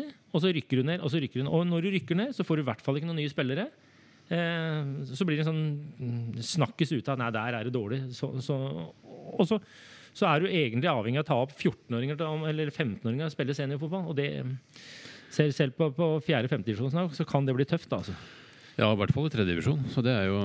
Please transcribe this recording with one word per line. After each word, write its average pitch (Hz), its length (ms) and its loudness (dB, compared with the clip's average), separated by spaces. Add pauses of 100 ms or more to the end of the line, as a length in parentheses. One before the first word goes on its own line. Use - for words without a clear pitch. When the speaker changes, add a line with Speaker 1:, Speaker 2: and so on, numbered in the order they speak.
Speaker 1:
i, - 20 -10 (240)
og 160 140 0
så 185 100 2
rykker 135 240 0
du 131 140 2
ned, 180 100 -6
og 135 80 -2
så 160 140 0
rykker 127 180 -4
du 139 60 -2
ned. 156 100 0
Og 175 140 2
når 165 160 0
du - 80 0
rykker 170 240 0
ned, 254 180 -2
så 185 80 -2
får 156 140 2
du - 20 -2
i 127 80 0
hvert - 160 -4
fall 143 140 2
ikke 165 100 -4
noen 165 80 -2
nye 147 160 -2
spillere. 147 320 0 (640)
Eh, 165 520 0 (280)
så 135 160 0
blir 151 140 2
det 156 80 2
en - 20 0
sånn, 156 140 0 (340)
mm, 117 440 -4 (120)
snakkes 151 400 2
ut 127 160 -2
av, 131 80 0
«Nei, 117 160 0
der 117 240 0
er 110 80 -4
det 123 80 -4
dårlig.» 123 300 -2 (100)
Så, 139 160 -4 (160)
så, 139 140 0 (420)
og - 480 -2
så, 214 80 2 (560)
så 185 160 4
er 156 140 4
du 190 80 0
egentlig 147 400 2
avhengig 120 260 0
av 156 80 -2
å - 60 -4
ta 120 160 4
opp - 100 -16
fjortenåringer 135 640 -2
til, 156 320 -2
eller 151 260 0
femtenåringer 123 480 -2
og 151 80 -6
spille 139 240 -2
seniorfotball, 151 540 -4
og 139 100 0
det, 143 80 -2 (1040)
selv, 151 240 4
selv 139 220 2
på, 160 180 4
på 165 140 4 (160)
fjerde, 131 240 2
femte 113 180 -2
divisjon 135 480 0
så 160 80 0
kan 139 220 2
det 127 100 2
bli 139 80 4
tøft, - 320 -2
altså. 92 160 -6 (680)
Speaker 2:
Ja, 107 100 6
i 104 60 2
hvert 101 160 4
fall 147 140 0
i - 40 -4
tredje 95 220 4
divisjon, 135 260 2 (140)
så 131 80 2
det 120 100 4
er 98 140 2
jo 98 180 2